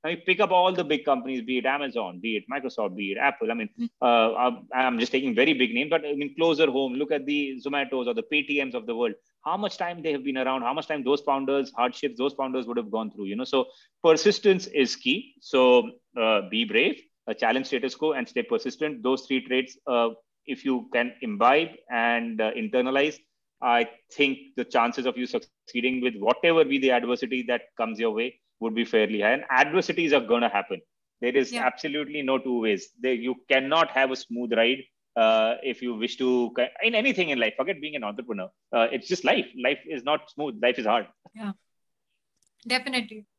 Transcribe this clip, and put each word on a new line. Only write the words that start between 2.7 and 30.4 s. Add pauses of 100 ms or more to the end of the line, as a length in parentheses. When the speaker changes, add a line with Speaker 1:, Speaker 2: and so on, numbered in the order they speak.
Speaker 1:
be
it
Apple.
I
mean,
Speaker 2:
Hmm. (160)
Speaker 1:
uh,
I'm,
I'm
just
taking
very
big
names,
but
I
mean,
closer
home,
look
at
the
Zomatos
or
the
Paytms
of
the
world. (280)
How
much
time
they
have
been
around,
how
much
time
those
founders,
hardships,
those
founders
would
have
gone
through,
you
know? (120)
So (360)
persistence
is
key.
So, (240)
uh,
be
brave, (260)
uh,
challenge
status
quo,
and
stay
persistent.
Those
three
traits, (100)
uh, (360)
if
you
can
imbibe (180)
and,
uh,
internalize, (440)
I (220)
think (180)
the
chances
of
you
succeeding
with
whatever
be
the
adversity
that (140)
comes
your
way (200)
would
be
fairly
high.
And
adversities
are
gonna